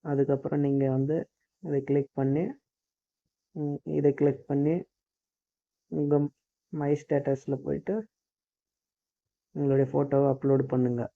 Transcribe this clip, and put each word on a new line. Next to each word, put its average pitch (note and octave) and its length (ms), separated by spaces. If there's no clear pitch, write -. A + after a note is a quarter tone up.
அதுக்கப்புறம் C#3+ 560
நீங்க C#3 160
வந்து C#3+ 200
இதை C#3+ 260
கிளிக் C#3+ 300
பண்ணி, C#3 260
ம், D3 240
இதை C#3+ 240
கிளிக் C#3 300
பண்ணி D3 260
உங்க D3 240
My D3 280
ஸ்டேட்டஸ்ல C#3 640
போயிட்டு C#3+ 320
உங்களுடைய C#3 360
ஃபோட்டோவை C#3 440
அப்லோடு C3+ 380
பண்ணுங்க. B2 300